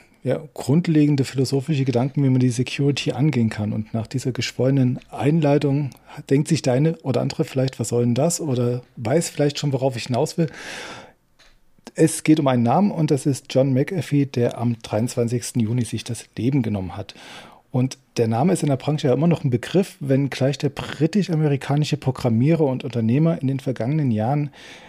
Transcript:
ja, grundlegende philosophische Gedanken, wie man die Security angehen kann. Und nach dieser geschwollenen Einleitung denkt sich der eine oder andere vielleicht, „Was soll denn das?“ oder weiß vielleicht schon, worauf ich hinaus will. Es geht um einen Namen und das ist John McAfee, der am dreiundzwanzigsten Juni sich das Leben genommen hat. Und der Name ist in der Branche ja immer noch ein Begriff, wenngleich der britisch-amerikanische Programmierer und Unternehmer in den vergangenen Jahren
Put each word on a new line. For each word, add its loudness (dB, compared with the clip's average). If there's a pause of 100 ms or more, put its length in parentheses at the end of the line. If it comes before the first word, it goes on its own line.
(240)
ja, -2 (160)
grundlegende 2
philosophische -2
Gedanken, 0
wie 4
man 4
die 4
Security -2
angehen 2
kann. -4
Und -6
nach -4
dieser -4
geschwollenen 0 (120)
Einleitung 2 (380)
denkt 2
sich 0
der 2
eine 2
oder -2
andere -2
vielleicht, -2
„Was -4
soll 0
denn 2
das?“ 0
oder -2 (160)
weiß 0
vielleicht -2
schon, -2
worauf 0
ich -8
hinaus -2
will. 0 (1500)
Es 2
geht 4
um 2
einen 4
Namen 4
und 0
das 0
ist -2
John 2
McAfee, 0
der -2
am 0
dreiundzwanzigsten -2
Juni 0
sich -6
das -10 (120)
Leben 0
genommen -4
hat. -12 (580)
Und 0 (180)
der 2
Name 2
ist -2
in 0
der 2
Branche -2
ja 4
immer 2
noch 2
ein 0
Begriff, -2
wenngleich 0
der -2
britisch-amerikanische 0
Programmierer 2
und -2
Unternehmer 0
in -2
den -2
vergangenen -2
Jahren 0 (380)